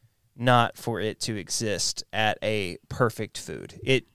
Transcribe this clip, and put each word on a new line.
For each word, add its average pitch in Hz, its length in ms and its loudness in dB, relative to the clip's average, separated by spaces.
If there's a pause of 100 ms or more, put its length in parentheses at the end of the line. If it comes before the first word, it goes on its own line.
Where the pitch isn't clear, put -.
(360)
not 120 420 4
for 113 220 -4
it 104 220 -4
to 113 160 -4
exist - 720 -2
at 107 300 2
a 104 360 -2 (120)
perfect 113 480 -2
food. - 460 -12
It, 127 320 2